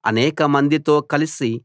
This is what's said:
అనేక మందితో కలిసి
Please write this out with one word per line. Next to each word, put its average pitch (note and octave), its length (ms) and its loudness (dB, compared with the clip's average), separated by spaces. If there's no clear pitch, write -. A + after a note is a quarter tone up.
అనేక A#2+ 420 0
మందితో D3 480 2
కలిసి D3 400 -2